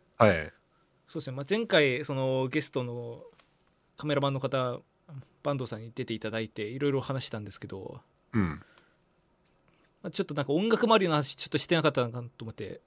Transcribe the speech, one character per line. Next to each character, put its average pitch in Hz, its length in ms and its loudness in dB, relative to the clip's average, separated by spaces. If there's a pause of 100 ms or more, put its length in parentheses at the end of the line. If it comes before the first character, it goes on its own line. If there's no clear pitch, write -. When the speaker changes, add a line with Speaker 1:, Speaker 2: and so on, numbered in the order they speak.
(160)
Speaker 1:
は 107 160 8
い。 80 180 -2 (580)
Speaker 2:
そ - 100 -10
う - 20 -6
で - 0 -
す 135 100 -10
ね。 127 60 -8
ま 139 60 -8
あ、 139 40 -8
前 220 200 0
回、 147 400 4
そ 147 80 -4
の、 131 340 0
ゲ 147 140 -2
ス - 80 -10
ト 131 120 -2
の 120 400 -10 (760)
カ 147 80 -6
メ 147 80 2
ラ 139 80 2
マ 139 80 2
ン - 20 -2
の 135 80 -2
方、 127 380 -2 (680)
坂 143 80 0
東 131 160 -4
さ 113 80 -8
ん 110 60 -12
に 117 120 -14
出 127 120 -6
て 117 80 -4
い 110 40 -4
た 110 120 -4
だ 113 100 -2
い 110 80 -4
て、 - 140 -8
い 113 160 -6
ろ 143 100 0
い 139 40 2
ろ 131 100 0
話 131 220 -4
し - 60 -6
た 113 80 -6
ん 104 60 -8
で 101 60 -12
す - 100 -14
け - 60 -10
ど、 - 340 -12 (320)
Speaker 1:
う 113 80 4
ん。 80 220 0 (1400)
Speaker 2:
ま 190 60 -10
あ、 - 20 -8
ち - 100 -6
ょ - 20 2
っ - 40 0
と 147 80 -8
な 147 80 -2
ん 127 40 -4
か 139 60 0
音 190 160 2
楽 226 160 4
周 220 140 6
り 196 80 4
の 165 60 2
話 147 240 0
ち - 100 -6
ょ - 0 -
っ - 20 -12
と - 100 0
し - 80 0
て 175 80 2
な 160 80 2
か 156 60 6
っ 135 40 4
た 123 160 2
な 120 140 -8 (140)
と - 80 -14
思 113 80 -10
っ - 20 -14
て - 320 -10